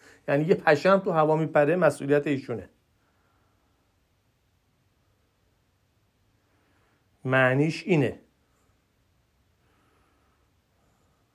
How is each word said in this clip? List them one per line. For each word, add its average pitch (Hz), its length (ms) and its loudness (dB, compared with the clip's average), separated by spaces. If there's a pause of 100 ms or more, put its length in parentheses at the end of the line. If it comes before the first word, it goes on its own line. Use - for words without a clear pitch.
(280)
یعنی 147 160 0
یه 185 100 2
پشم 175 440 2
تو 190 120 -6
هوا 156 260 2
میپره 156 400 0
مسئولیت 147 500 0
ایشونه. 127 420 -8 (4000)
معنیش 131 640 0
اینه. 139 340 -2 (3250)